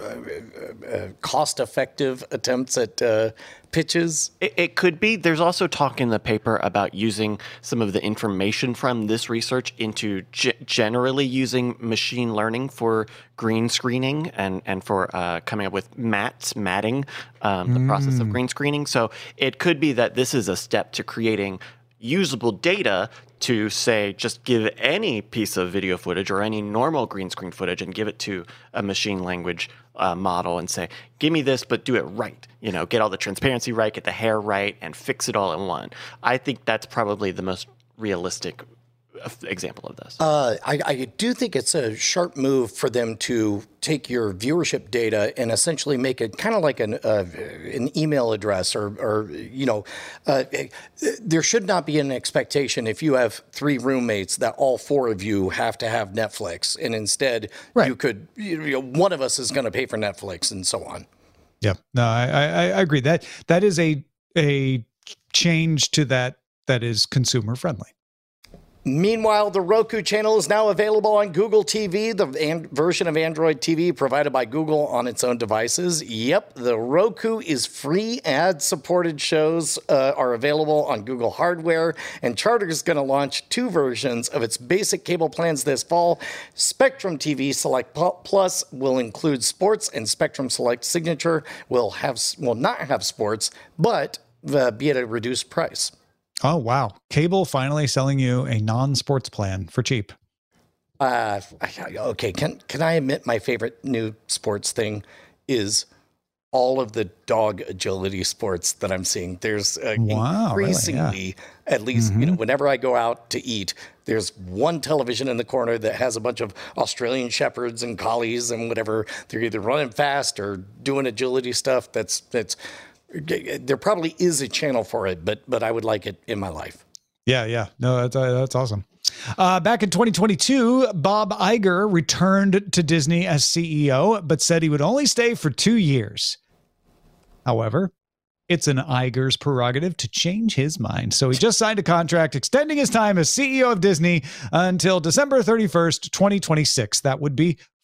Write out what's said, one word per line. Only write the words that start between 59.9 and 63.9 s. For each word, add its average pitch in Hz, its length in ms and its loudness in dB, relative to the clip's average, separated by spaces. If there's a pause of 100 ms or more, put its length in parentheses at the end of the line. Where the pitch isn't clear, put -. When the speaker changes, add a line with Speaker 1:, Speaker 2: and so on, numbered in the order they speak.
Speaker 1:
Netflix 101 540 -4
and 95 140 -6
so 95 180 -2
on. - 220 -12 (540)
Speaker 3:
Yeah, 101 140 2 (200)
no, 120 120 4
I, 117 220 2
I, 143 180 2
I 175 360 2
agree. 151 200 2
That, 156 260 2 (200)
that 175 160 4
is 196 160 4
a, 156 240 2 (340)